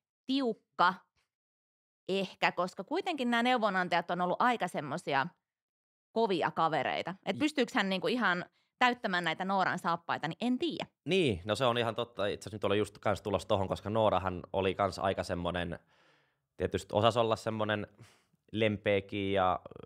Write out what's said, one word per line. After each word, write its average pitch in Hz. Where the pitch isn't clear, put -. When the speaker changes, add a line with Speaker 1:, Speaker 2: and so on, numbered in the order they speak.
Speaker 1:
tiukka 226
ehkä, 185
koska 185
kuitenkin 294
nämä 233
neuvonantajat 185
on 175
ollut 180
aika 226
semmosia 147
kovia 196
kavereita. 147
Et 196
Speaker 2:
I- 120
Speaker 1:
pystyykö 269
hän 208
niinku 180
ihan 185
täyttämään 233
näitä 165
Nooran 180
saappaita, 170
niin 160
en 254
tiedä. 294
Speaker 2:
Niin, 139
no 107
se 131
on 120
ihan 113
totta. 113
Itse 85
asiassa 101
nyt 104
oli 101
just 104
kans 104
tulossa 98
tohon, 98
koska 92
Noorahan 95
oli 95
kans 98
aika 95
semmonen, 87
tietysti -
osasi 113
olla 110
semmonen 107
lempeäkin 101
ja 92